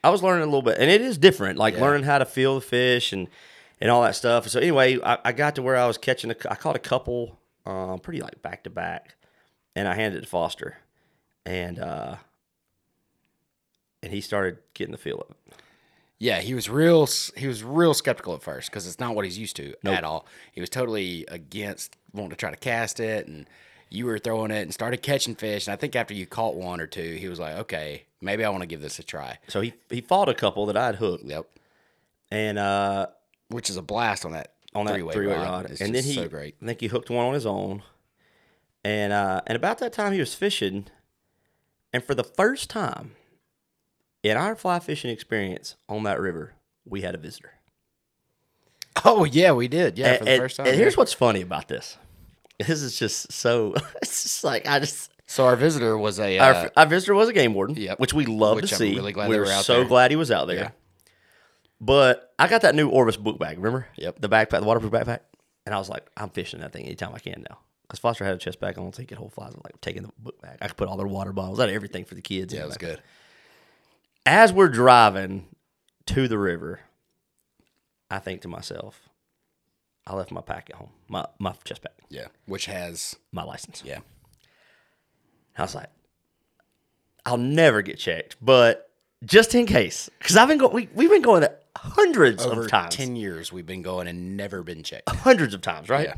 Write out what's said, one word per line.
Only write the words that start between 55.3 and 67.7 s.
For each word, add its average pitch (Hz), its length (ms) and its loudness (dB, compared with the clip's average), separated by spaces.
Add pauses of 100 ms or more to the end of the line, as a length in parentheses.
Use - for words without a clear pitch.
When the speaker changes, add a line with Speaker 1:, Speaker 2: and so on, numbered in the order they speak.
Speaker 2:
our 123 100 6
visitor 123 400 2
was 104 220 -2
a, 98 200 0
Speaker 1:
Our 135 140 8
Speaker 2:
uh, 87 120 2
Speaker 1:
f-, - 120 -6
our 156 100 10
visitor 185 280 2
was 220 140 6
a 240 40 -4
game 127 220 4
warden, 101 220 -2
Speaker 2:
Yep. 98 240 -6
Speaker 1:
which 131 120 2
we 143 140 2
love 110 300 4
Speaker 2:
Which 143 140 -2
Speaker 1:
to 107 40 0
Speaker 2:
I'm 95 40 -2
Speaker 1:
see. 101 180 2
Speaker 2:
really 98 160 -4
glad 104 160 -2
Speaker 1:
We 110 80 4
Speaker 2:
they 104 40 2
Speaker 1:
were 101 60 2
Speaker 2:
were 98 60 2
out 98 120 2
Speaker 1:
so 123 120 4
Speaker 2:
there. 127 100 6
Speaker 1:
glad 123 240 8
he 151 60 4
was 156 160 0
out 78 160 0
there. 90 80 -2
Speaker 2:
Yeah. 101 140 -6 (1120)
Speaker 1:
But 127 600 4
I 170 80 6
got 226 140 4
that 147 120 6
new 151 140 4
Orvis 120 280 4
book 107 220 -4
bag, 78 200 -6
remember? 117 280 -4 (100)
Speaker 2:
Yep. - 240 -8
Speaker 1:
The 104 80 -4
backpack, 110 320 4
the 104 40 -4
waterproof 110 280 0
backpack. 117 280 -2 (440)
And 101 80 -8
I 101 60 -2
was 95 100 -8
like, - 280 -12
"I'm 101 140 -12
fishing 85 300 -10
that - 120 -14
thing - 140 -16
anytime - 280 -10
I - 60 -16
can - 280 -14
now." - 100 -20 (280)